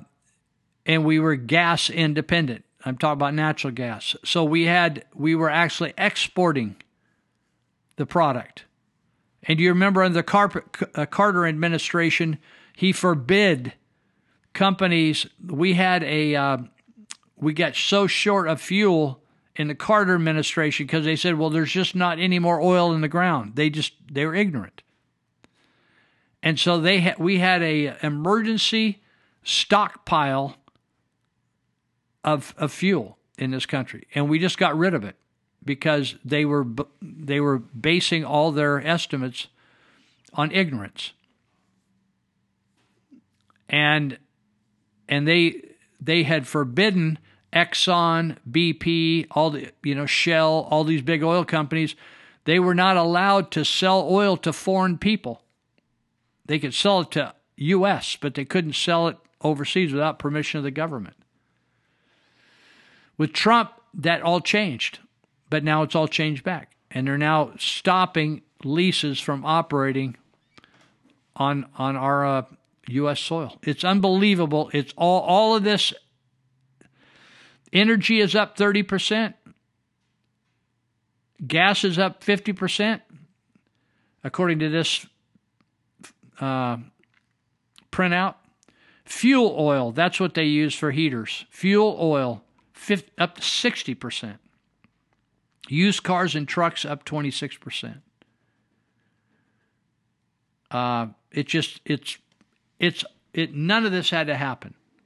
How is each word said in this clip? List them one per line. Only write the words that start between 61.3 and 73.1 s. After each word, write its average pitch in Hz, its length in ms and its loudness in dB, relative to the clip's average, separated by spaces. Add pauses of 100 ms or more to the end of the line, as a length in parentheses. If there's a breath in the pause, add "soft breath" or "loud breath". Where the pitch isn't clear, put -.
With 151 140 0
Trump, 226 400 2 (220)
that 165 280 0
all 170 200 0
changed, 185 580 -2 (500)
but 151 140 -2
now 156 200 2
it's 151 120 -4
all 156 140 2
changed 151 340 -4
back. 175 320 -10 (160)
And 135 160 -4
they're 139 100 -2
now 151 400 0
stopping 175 840 0 (240)
leases 151 560 0
from 139 240 -6
operating 135 720 0 (1200 soft breath)
on, 139 280 0 (120)
on 135 180 -2
our, 139 300 0
uh, 135 160 0 (480)
U 143 200 0
S 143 100 -4